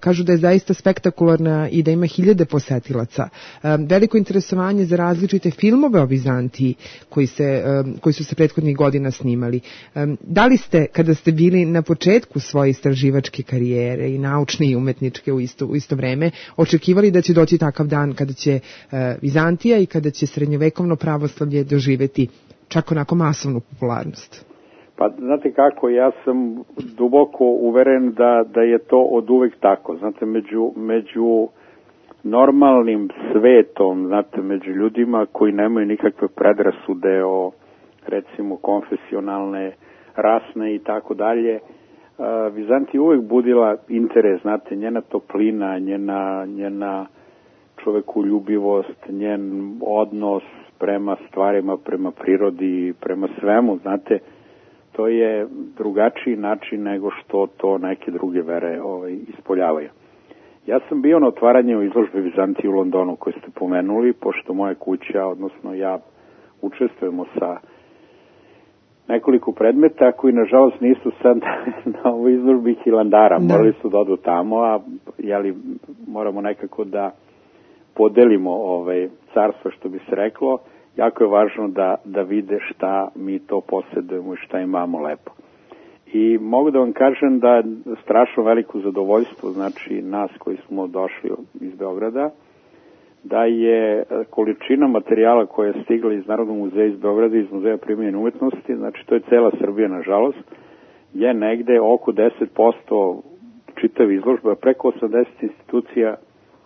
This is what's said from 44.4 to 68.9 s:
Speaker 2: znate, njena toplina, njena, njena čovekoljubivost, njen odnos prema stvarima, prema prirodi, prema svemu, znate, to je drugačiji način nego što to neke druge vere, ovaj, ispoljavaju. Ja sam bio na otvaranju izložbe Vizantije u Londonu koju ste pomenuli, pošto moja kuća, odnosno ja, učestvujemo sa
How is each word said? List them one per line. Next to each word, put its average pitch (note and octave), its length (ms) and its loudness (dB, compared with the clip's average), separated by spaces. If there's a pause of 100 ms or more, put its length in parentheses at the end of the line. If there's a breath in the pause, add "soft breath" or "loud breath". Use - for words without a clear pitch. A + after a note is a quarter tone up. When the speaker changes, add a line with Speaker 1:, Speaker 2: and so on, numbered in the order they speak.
Speaker 2:
znate, G#2 340 -6
njena A2+ 240 -6
toplina, G2+ 800 -4
njena, G2 680 -6
njena G2+ 600 -8 (800 soft breath)
čovekoljubivost, G2+ 1200 -2
njen G2 720 -8
odnos G#2 640 -2 (360)
prema G2+ 380 -4 (120)
stvarima, G2 480 0
prema F#2 340 -6
prirodi, F2+ 920 -2
prema F#2 280 -6 (120)
svemu, G#2 420 2
znate, G2 360 -2 (720 soft breath)
to A2 160 -2
je A2 380 0 (300)
drugačiji G#2+ 600 -2
način G#2 460 -6
nego G2+ 280 -6
što - 360 -2
to F#2+ 320 -2
neke F2+ 320 -6
druge F2 320 -4
vere, E2+ 400 -6
ovaj, F2+ 360 -8 (200)
ispoljavaju. E2 500 -2 (800 soft breath)
Ja B2+ 220 0
sam D3 140 -2
bio D#3 160 4
na C#3 100 4
otvaranju A#2+ 540 2
izložbe G2 380 -2
Vizantije F#2+ 500 -2
u - 20 0
Londonu F#2 440 0
koju - 160 -6
ste - 220 -18
pomenuli, G2 580 0
pošto - 420 -6
moja G2 200 -4
kuća, F#2+ 520 -6
odnosno F#2+ 480 -10
ja, F#2+ 240 -4 (640 soft breath)
učestvujemo F2+ 600 -6 (140)
sa F2+ 180 -6 (1500 soft breath)